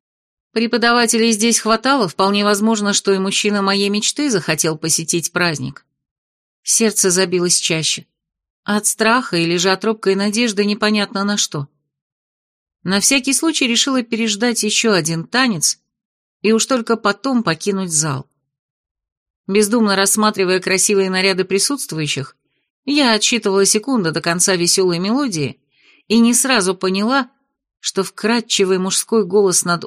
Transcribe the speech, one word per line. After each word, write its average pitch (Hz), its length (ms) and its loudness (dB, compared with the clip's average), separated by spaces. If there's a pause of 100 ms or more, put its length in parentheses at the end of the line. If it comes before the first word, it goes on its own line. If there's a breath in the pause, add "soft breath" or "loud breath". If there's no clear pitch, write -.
(540)
Преподавателей 233 800 2
здесь 220 280 2
хватало, 226 480 2
вполне 202 360 0
возможно, 208 500 0
что 196 200 0
и 190 60 2
мужчина 196 420 -2
моей 196 280 0
мечты 233 420 -2
захотел 160 460 -2
посетить 160 540 -2
праздник. 143 540 -4 (800)
Сердце 214 460 0
забилось 180 500 0
чаще. - 480 -4 (560)
От 208 220 -2
страха 226 520 0
или 165 180 0
же 180 160 2
от 190 140 -2
робкой 180 300 0
надежды 208 500 0
непонятно 208 580 0
на 202 140 -2
что. 143 320 -6 (1120)
На 190 160 -2
всякий 277 340 0
случай 302 340 0
решила 254 360 0
переждать 226 600 -2
ещё 214 280 0
один 165 340 0
танец 233 540 -2 (640)
и 214 100 2
уж 220 140 2
только 233 320 0
потом 220 460 -2
покинуть 185 480 -4
зал. 160 380 -4 (1160)
Бездумно 208 480 2
рассматривая 196 640 0
красивые 190 500 0
наряды 185 360 0
присутствующих, 160 880 -4 (480)
я 277 300 2
отсчитывала 208 520 0
секунды 214 460 0
до 160 80 -4
конца 175 380 0
весёлой 175 420 0
мелодии 196 600 -4 (460 soft breath)
и 233 120 4
не 233 140 4
сразу 214 420 0
поняла, 214 560 -2 (480)
что - 240 -4
вкрадчивый 208 760 0
мужской 190 480 0
голос 190 380 2
над 175 240 -2